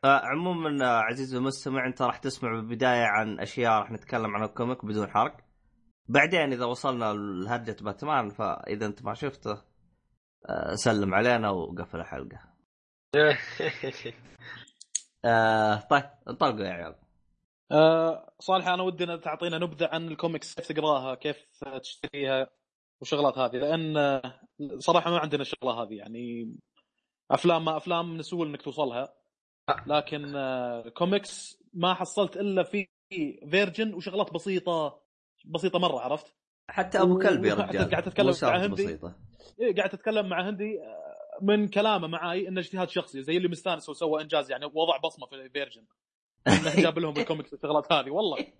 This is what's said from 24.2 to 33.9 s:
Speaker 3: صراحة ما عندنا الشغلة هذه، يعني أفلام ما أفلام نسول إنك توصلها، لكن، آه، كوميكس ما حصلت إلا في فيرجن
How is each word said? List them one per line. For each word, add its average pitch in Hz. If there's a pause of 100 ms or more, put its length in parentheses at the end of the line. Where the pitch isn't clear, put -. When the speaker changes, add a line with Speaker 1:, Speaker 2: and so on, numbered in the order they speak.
Speaker 3:
صراحة 170
ما 170
عندنا 147
الشغلة 127
هذه، 113
يعني 117 (760)
أفلام 160
ما 160
أفلام 170
نسول 160
إنك 147
توصلها، 135 (760)
لكن، 147
آه، 123
كوميكس - (100)
ما 180
حصلت 180
إلا 190
في 202 (640)
فيرجن 202